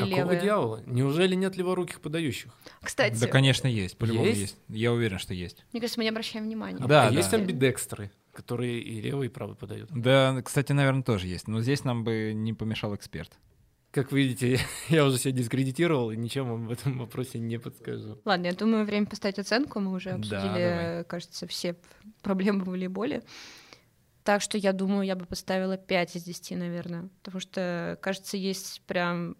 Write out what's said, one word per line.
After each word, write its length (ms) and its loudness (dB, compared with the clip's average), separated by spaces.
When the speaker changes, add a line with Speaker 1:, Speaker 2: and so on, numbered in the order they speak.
Speaker 1:
какого 220 2
Speaker 2:
левая. 100 2
Speaker 1:
дьявола? 420 2
Неужели 520 2
нет 200 0
леворуких 460 -2
подающих? 500 -4
Speaker 2:
Кстати, 360 0
Speaker 3:
Да, 100 2
конечно, 380 6
есть, 300 0
по-любому 300 2
Speaker 1:
Есть? 140 2
Speaker 3:
есть. 160 -6
Я 240 0
уверен, 260 0
что 140 -8
есть. 400 -8
Speaker 2:
мне 80 -6
кажется, 200 -4
мы 40 0
не 60 0
обращаем 340 -6
внимания. 400 -6
Speaker 1:
А 20 0
Speaker 3:
Да, 220 8
Speaker 1:
есть 220 4
Speaker 3:
да. 80 4
Speaker 1:
амбидекстры, 720 0
которые 480 -4
и 180 -8
левый, 280 -4
и 20 -6
правый 260 -10
подают? 380 -12
Speaker 3:
Да, 500 6
кстати, 280 0
наверное, 300 4
тоже 260 0
есть. 200 -6
Но 140 0
здесь 220 0
нам 200 0
бы 300 0
не 180 -2
помешал 420 -4
эксперт. 380 -10
Speaker 1:
Как 220 -2
вы 100 4
видите, 380 2
<laughs> 140 -12
я 180 6
уже 120 4
себя 140 0
дискредитировал, 800 2
и 40 -4
ничем 320 -2
вам 200 -4
в 20 -6
этом 280 -2
вопросе 400 -6
не 200 -4
подскажу. 680 -10
Speaker 2:
Ладно, 200 0
я 60 0
думаю, 320 2
время 220 0
поставить 320 -4
оценку. 420 -2
Мы 140 -2
уже 160 -6
Speaker 3:
Да, 60 -4
Speaker 2:
обсудили, 520 0
Speaker 3:
давай. 360 -2
Speaker 2:
кажется, 440 -10
все 260 -4
проблемы 420 2
в 40 -4
волейболе. 560 -4
Так 200 4
что, 160 -4
я 140 4
думаю, 300 2
я 140 0
бы 80 -8
поставила 520 -2
пять 380 -2
из 80 -8
десяти, 320 -10
наверное. 540 -6
Потому 180 -10
что, 600 -4
кажется, 360 -6
есть 500 -6
прям 540 -2